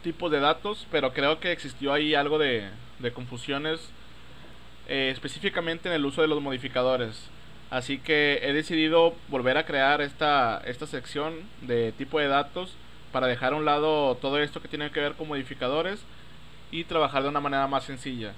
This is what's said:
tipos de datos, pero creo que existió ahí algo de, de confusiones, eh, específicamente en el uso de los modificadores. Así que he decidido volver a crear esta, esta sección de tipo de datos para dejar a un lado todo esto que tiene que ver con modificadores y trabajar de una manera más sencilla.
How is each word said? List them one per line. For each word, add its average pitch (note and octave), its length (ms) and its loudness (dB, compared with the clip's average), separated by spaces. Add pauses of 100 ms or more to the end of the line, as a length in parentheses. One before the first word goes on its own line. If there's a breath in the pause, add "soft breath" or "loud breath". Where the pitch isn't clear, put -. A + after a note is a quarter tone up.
tipos E3+ 280 -2
de D3 100 4
datos, D#3+ 500 0
pero C3+ 240 2
creo D3+ 260 2
que F3 120 0
existió C#3 400 -2
ahí D3+ 220 4
algo C#3+ 240 4
de, A#2+ 300 2 (300)
de A#2+ 140 -4
confusiones, C#3 680 -4 (1080 loud breath)
eh, C3+ 240 0
específicamente E3 760 -4
en F3 60 2
el D3 100 2
uso C#3+ 160 -2
de D#3 80 6
los D3+ 140 2
modificadores. B2+ 880 0 (400)
Así B2+ 280 -2
que D3 440 4
he C#3 100 0
decidido D#3+ 600 4 (140)
volver C3 280 2
a D#3+ 80 2
crear C#3+ 380 4
esta, C#3 640 2
esta B2 200 -6
sección D3 480 -6 (280)
de A#2 300 2
tipo C3+ 280 -2
de C#3+ 80 4
datos C#3+ 480 0 (360)
para C3 140 2
dejar B2+ 280 2
a - 20 0
un D#3 80 0
lado D3 560 4
todo C#3 180 0
esto D3 220 0
que - 80 -14
tiene D3 220 -4
que D#3 100 -2
ver D3 140 0
con D#3 120 -8
modificadores D3 760 -2 (680 loud breath)
y E3 140 -6
trabajar C#3 380 2
de C#3 80 2
una D3 100 0
manera C#3 260 2
más C3+ 180 0
sencilla. B2 540 -8